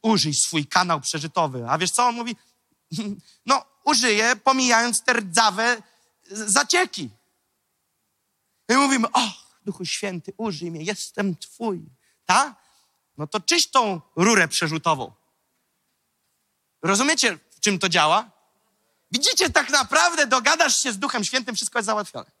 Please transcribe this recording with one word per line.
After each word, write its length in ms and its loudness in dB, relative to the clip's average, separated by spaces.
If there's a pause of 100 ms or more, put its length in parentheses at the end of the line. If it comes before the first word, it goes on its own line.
Użyj 320 0
swój 320 -2
kanał 360 0
przeżytowy”. 680 -4
A 80 0
wiesz 140 -2
co 160 2
on 80 -2
mówi? 200 -8 (560)
<laughs> 240 -6 (300)
„No, 200 0 (180)
użyję, 520 2
pomijając 680 2
te 100 2
rdzawe 680 2 (500)
z-, 200 -6
zacieki”. 580 0 (1600)
I 40 4
mówimy, 400 4
„O, 180 0 (340)
Duchu 200 -10
Święty, 520 -8
użyj 340 -6
mnie, 120 -10
jestem 520 -4
twój”. 500 -8 (400)
Ta? 300 2 (640)
No 100 -6
to 120 -4
czyść 320 0
tą 300 0 (140)
rurę 320 4
przerzutową. 640 -2 (1700)
Rozumiecie, 560 0 (140)
w 80 -20
czym 200 -2
to 100 -2
działa? 400 2 (800)
Widzicie, 380 0
tak 200 2
naprawdę 580 2
dogadasz 540 2
się 120 -4
z 60 -10
Duchem 240 -4
Świętym, 320 -4
wszystko 240 -4
jest 60 -4
załatwione. 560 -6